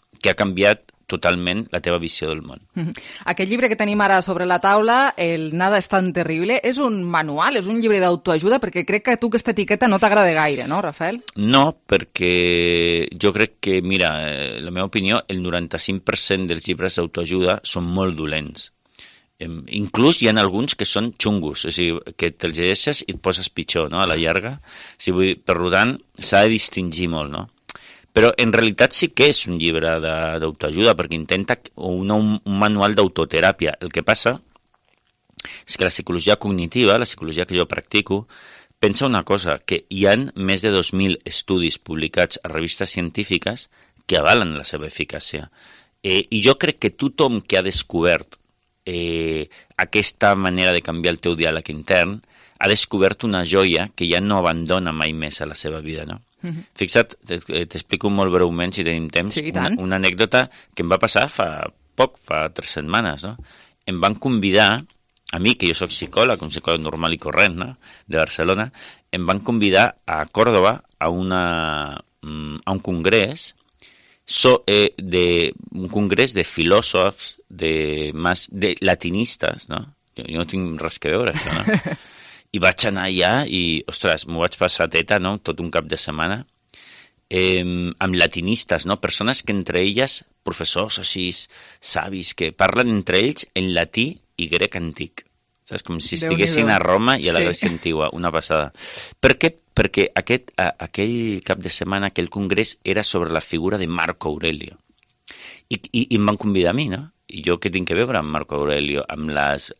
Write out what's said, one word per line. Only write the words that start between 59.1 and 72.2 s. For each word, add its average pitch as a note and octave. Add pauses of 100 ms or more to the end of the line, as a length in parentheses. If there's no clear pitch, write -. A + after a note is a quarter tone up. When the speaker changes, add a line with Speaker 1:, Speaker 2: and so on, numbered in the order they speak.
Speaker 2:
Sí, D#3+
i D3+
Speaker 1:
una, -
Speaker 2:
tant. F#3
Speaker 1:
una F#2
anècdota F#2+ (240)
que -
em E2+
va F#2
passar A2+
fa D#2 (300)
poc, -
fa D#2
tres -
setmanes, D#2
no? G#2 (520)
Em F#2
van G2
convidar, G#2+ (460)
a E2+
mi, A2
que -
jo E2
soc F2+
psicòleg, G2
un D#2
psicòleg E2
normal D#2+
i D#2+
corrent, F2+
no?, B2 (300)
de D#2+
Barcelona, F#2 (400)
em F2+
van F#2
convidar G#2
a D#2
Còrdova G#2+ (160)
a D#2+
una, E2+ (240)